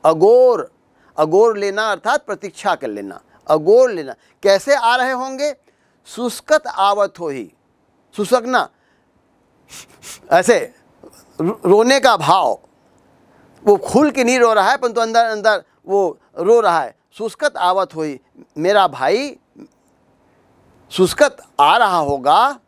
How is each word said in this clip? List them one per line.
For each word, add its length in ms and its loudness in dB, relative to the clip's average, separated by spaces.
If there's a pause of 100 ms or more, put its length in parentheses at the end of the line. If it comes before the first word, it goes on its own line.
अगोर, 640 4 (460)
अगोर 400 2
लेना 340 -4
अर्थात 340 -4
प्रतीक्षा 500 -8
कर 120 -12
लेना, 340 -12 (260)
अगोर 440 2
लेना। 240 -10 (280)
कैसे 320 2
आ 200 0
रहे 160 -2
होंगे? 440 -6 (500)
"शुष्कत 640 -4
आवत 520 -2
हो 100 -8
ही", 240 -12 (640)
शुष्कना, 520 -2 (1600)
ऐसे 420 0 (680)
रो-, 240 -6
रोने 340 4
का 180 2
भाव, 420 0 (1040)
वो 100 6
खुल 360 0
के 120 -2
नहीं 160 0
रो 140 4
रहा 180 2
है 60 0
परंतु 240 -4
अंदर 240 0
अंदर 380 -2 (240)
वो 320 -2 (200)
रो 200 4
रहा 220 0
है। 140 -10 (160)
"शुष्कत 460 -6
आवत 380 -2
हो 80 -6
ही", 160 -8 (380)
मेरा 300 2
भाई 500 -4 (1500)
शुष्कत 480 0 (220)
आ 180 4
रहा 200 2
होगा। 720 0